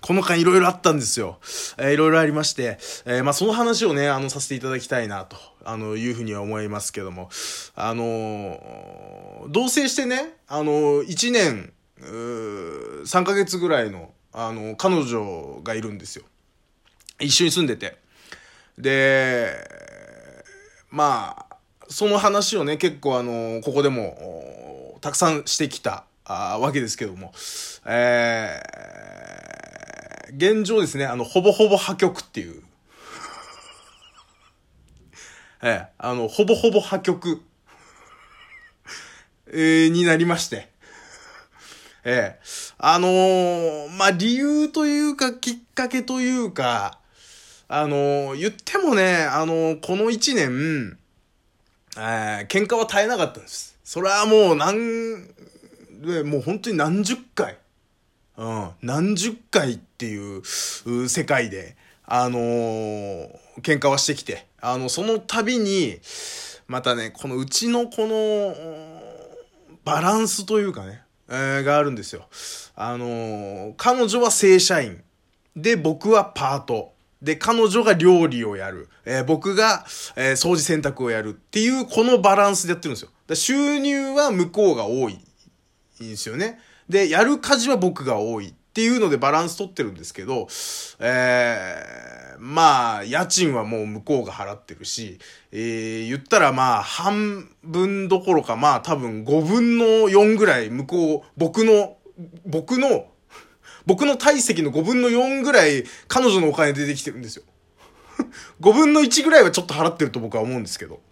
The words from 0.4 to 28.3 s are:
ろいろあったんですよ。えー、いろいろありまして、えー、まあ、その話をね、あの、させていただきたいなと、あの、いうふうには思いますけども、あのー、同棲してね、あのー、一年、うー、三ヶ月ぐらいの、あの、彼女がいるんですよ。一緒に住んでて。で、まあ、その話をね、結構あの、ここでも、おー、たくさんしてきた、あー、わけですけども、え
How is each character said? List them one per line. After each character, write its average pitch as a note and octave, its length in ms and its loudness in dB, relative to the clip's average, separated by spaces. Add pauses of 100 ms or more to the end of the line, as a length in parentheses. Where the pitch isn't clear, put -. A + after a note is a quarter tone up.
ろ F3+ 140 6
い F#3+ 40 8
ろ F3+ 60 4
あ F3+ 40 4
っ F3+ 100 -6
た E3+ 120 4
ん D3+ 60 2
で B2 80 -4
す - 140 -4
よ。 F2+ 180 -8 (400)
え C3+ 120 0
ー、 C#3+ 40 4
い - 20 0
ろ D#3 120 4
い - 20 4
ろ D#3+ 80 6
あ D#3+ 80 4
り D#3 60 2
ま D3 100 -2
し - 100 -2
て、 A#2+ 260 -6 (280)
え B2 140 -2
ー、 C3 40 -2
ま C#3+ 60 2
あ、 - 20 0
そ F3 140 0
の A3 60 2
話 A3+ 340 0
を E3 80 2
ね、 C#3+ 140 0
あ C#3 100 0
の、 C3+ 100 -6
さ C#3 120 -8
せ - 80 -8
て C#3 80 -6
い B2 40 -8
た C3 100 -6
だ C3 100 -4
き - 80 -16
た B2+ 120 -2
い A2+ 80 -6
な G2 160 -10
と、 - 120 -20 (280)
あ A2+ 140 -10
の、 G#2+ 180 -8
い A#2 140 -4
う A#2+ 40 -4
ふ A#2 60 -10
う A#2 40 -8
に G#2+ 100 -8
は G2+ 80 -8
思 G#2+ 180 -6
い G#2 80 -6
ま G#2 120 -6
す - 120 -10
け - 80 -10
ど F#2+ 100 -10
も、 F2+ 200 -16 (440)
あ A2 200 -6
の A#2 100 -4
ー、 G#1 1400 -12
同 E3+ 160 0
棲 C4+ 240 0
し - 60 -4
て C#4 100 -2
ね、 C4+ 300 -4 (120)
あ D3+ 160 -6
の D3 400 2
ー、 - 20 -4
一 G#3 280 -4
年、 D#3+ 400 0 (280)
う - 20 -20
ー、 G2 1040 -10
三 F3+ 180 2
ヶ F#3+ 100 0
月 G3 220 0
ぐ F3 140 -2
ら C#3 120 2
い G#2+ 80 -4
の、 F2 220 -16 (220)
あ A2+ 180 -8
の、 A2 240 -10
彼 F#3 180 2 (120)
女 E2+ 580 -8
が A2+ 100 -8
い A2 60 -6
る G#2+ 100 -10
ん G#2 60 -14
で F2 80 -16
す - 120 -16
よ。 - 80 -20 (960)
一 C#3+ 120 -2
緒 - 140 4
に D#3+ 60 2
住 F3+ 120 0
ん D#3 40 2
で A#2+ 120 -2
て。 - 180 -12 (800)
で、 C3 800 2 (1400)
ま C3+ 600 0
あ、 - 60 -20 (320)
そ - 200 -2
の G3+ 100 4
話 G3+ 400 2
を D#3+ 60 -2
ね、 D3+ 120 -2
結 D3+ 220 -2
構 C3+ 200 0
あ B2 40 -2
の、 A#2 420 -6
こ C#3+ 80 -4
こ C#3 100 2
で C#3+ 60 4
も、 D2 1040 -10
お - 60 -20
ー、 - 20 -20
た D3 120 -8
く - 40 -4
さ F3 140 4
ん D3 160 -4
し - 100 -4
て D3 140 -2
き - 80 -14
た、 G#2+ 260 -8 (220)
あ F#2+ 320 -6
ー、 - 20 -2
わ C#3 120 0
け C3+ 100 -2
で A#2 60 -6
す - 100 -8
け A#2 80 -6
ど F#2 100 -12
も、 F#2 160 -18 (540)
え A#2 720 0 (1700)